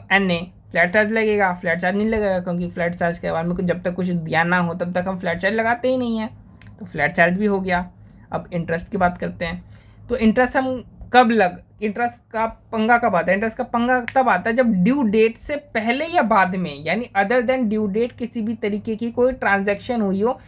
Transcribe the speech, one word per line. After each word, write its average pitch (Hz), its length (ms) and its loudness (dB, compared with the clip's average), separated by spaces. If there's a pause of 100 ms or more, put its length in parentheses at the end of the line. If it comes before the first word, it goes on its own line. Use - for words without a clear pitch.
(120)
एनए, 190 280 4 (320)
फ्लैट 175 220 0
चार्ज 214 180 2
लगेगा, 208 420 2
फ्लैट 175 260 -2
चार्ज 190 180 0
नहीं 214 100 0
लगेगा, 208 320 0
क्योंकि 180 300 -4
फ्लैट 175 260 -2
चार्ज 170 240 -2
के 170 120 -4
बारे 165 160 -2
में 175 80 -2
कुछ, 180 100 -2
जब 170 180 0
तक 180 100 -2
कुछ 180 140 -2
दिया 160 360 0
ना 175 140 2
हो 170 160 0
तब 175 200 -6
तक 180 140 -2
हम 190 100 -4
फ्लैट 175 200 -4
चार्ज 190 180 0
लगाते 233 320 0
ही 254 100 2
नहीं 233 200 -2
हैं, 220 120 -4 (500)
तो 202 60 -14
फ्लैट 156 260 -2
चार्ज 180 260 2
भी 208 80 0
हो 202 160 2
गया। 180 280 -2 (420)
अब 165 220 -8
इंटरेस्ट 170 380 -4
की 220 60 -4
बात 180 200 2
करते 175 280 -6
हैं, 175 180 -8 (460)
तो 233 80 -4
इंटरेस्ट 247 400 2
हम 262 260 -2 (300)
कब 247 180 6
लग, 190 300 2 (200)
इंटरेस्ट 226 400 -4 (100)
का 226 140 -2 (260)
पंगा 226 260 2
कब 233 180 2
आता 175 160 2
है? 190 40 4
इंटरेस्ट 220 220 -4
का 247 80 -4
पंगा 240 340 0 (160)
तब 254 140 4
आता 214 200 2
है 226 60 0
जब 240 180 4
ड्यू 233 300 2
डेट 220 340 2
से - 180 -8 (180)
पहले 254 320 -2
या 339 180 2
बाद 190 320 4
में, 151 280 -6
यानी 202 340 -2
other 202 240 2
than 254 240 0
due 214 240 0
date 233 240 -2
किसी 233 280 -8
भी 220 140 -4
तरीके 214 400 -4
की 233 160 -4
कोई 247 220 2
ट्रांजैक्शन 202 680 0
हुई 190 200 0
हो 247 260 0